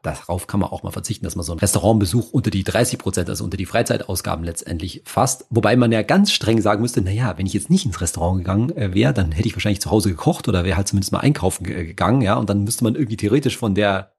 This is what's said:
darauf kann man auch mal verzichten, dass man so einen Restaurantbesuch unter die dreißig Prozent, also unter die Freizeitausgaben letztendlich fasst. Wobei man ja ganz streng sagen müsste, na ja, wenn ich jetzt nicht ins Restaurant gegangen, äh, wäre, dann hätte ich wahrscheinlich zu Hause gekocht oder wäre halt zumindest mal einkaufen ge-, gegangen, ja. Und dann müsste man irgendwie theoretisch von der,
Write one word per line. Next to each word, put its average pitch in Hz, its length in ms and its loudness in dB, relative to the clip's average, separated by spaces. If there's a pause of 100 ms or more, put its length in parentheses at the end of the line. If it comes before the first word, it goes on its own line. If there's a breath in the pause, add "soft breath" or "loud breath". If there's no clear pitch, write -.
darauf 85 440 -6
kann 101 140 -2
man - 100 -2
auch - 140 -10
mal 87 80 -8
verzichten, - 320 -8
dass - 100 -6
man 82 100 -6
so 80 80 -6
einen 80 60 -6
Restaurantbesuch 104 720 2
unter 110 200 0
die 95 120 0
dreißig - 360 0
Prozent, - 300 -4
also 101 140 -6
unter 107 140 -6
die 92 100 -4
Freizeitausgaben 98 800 -2
letztendlich 82 600 -8
fasst. - 460 -2
Wobei 107 240 4
man 120 160 4
ja 110 120 2
ganz 196 280 4
streng 113 300 2
sagen 104 220 2
müsste, 120 180 -2
na 92 100 0
ja, 107 260 -2
wenn 95 100 -2
ich 92 60 -4
jetzt 104 180 -2
nicht 185 140 4
ins 98 160 -4
Restaurant 90 380 0
gegangen, 107 380 0
äh, 98 180 -2
wäre, 123 180 4
dann 90 200 0
hätte - 160 0
ich - 80 -8
wahrscheinlich 104 240 -2
zu - 100 -6
Hause 101 200 4
gekocht - 360 -2
oder 90 180 0
wäre 92 120 0
halt 95 100 0
zumindest 98 260 -2
mal - 80 0
einkaufen 95 440 0
ge-, 87 200 -6
gegangen, 101 380 2
ja. 101 120 2
Und 117 140 -2
dann 101 140 2
müsste 101 220 -2
man 113 100 2
irgendwie 110 220 -2
theoretisch 127 400 0
von 104 180 0
der, 98 440 0